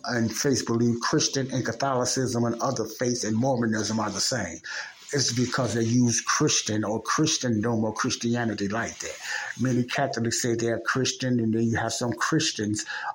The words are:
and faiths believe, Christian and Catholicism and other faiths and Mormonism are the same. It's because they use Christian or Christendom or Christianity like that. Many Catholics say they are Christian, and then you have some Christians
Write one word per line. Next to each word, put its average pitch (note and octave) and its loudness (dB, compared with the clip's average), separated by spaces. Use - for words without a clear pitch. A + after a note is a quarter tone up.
and A#2 0
faiths - 2
believe, A#2 2
Christian C#3 0
and B2+ 0
Catholicism B2 0
and A#2 0
other A#2+ 0
faiths A#2+ -2
and G#2+ 0
Mormonism A2 2
are G#2 -2
the G2 -4
same. G2 -2
It's C3 0
because A#2+ 0
they A#2 2
use A#2 4
Christian - 0
or G#2+ -2
Christendom A#2 0
or A2 0
Christianity A#2 0
like A2 -4
that. - -10
Many B2 2
Catholics B2 0
say A#2 2
they A#2 0
are A2+ 0
Christian, B2 0
and A2+ 2
then A2+ 2
you A#2 2
have A2+ 0
some A#2 -2
Christians G#2+ 0